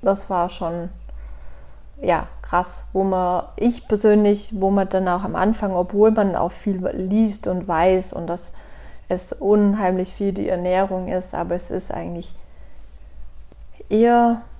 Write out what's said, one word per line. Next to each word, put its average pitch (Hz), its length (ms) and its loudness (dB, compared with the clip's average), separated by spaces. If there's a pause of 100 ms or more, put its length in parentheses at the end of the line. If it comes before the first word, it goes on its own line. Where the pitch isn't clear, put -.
das 196 300 0
war 180 180 0
schon, 170 400 -6 (1120)
ja, 175 260 0 (140)
krass, - 520 -2
wo 190 100 2
man, 180 400 2 (140)
ich 240 300 0
persönlich, 208 720 4
wo 190 120 4
man 196 180 2
dann 190 180 2
auch 180 160 0
am 165 120 -4
Anfang, 196 400 2
obwohl 202 360 4
man 202 240 2
auch - 160 0
viel 190 320 -4 (100)
liest 208 540 2
und 185 200 -2
weiß 185 460 4
und 170 140 -6
dass 175 260 -6 (580)
es 185 220 -4
unheimlich 202 800 2
viel 196 200 -2
die 202 140 -4
Ernährung 185 600 0
ist, 185 260 -4
aber 175 220 -2
es - 160 -6
ist - 200 -4
eigentlich 170 440 -8 (1500)
eher 233 520 6 (180)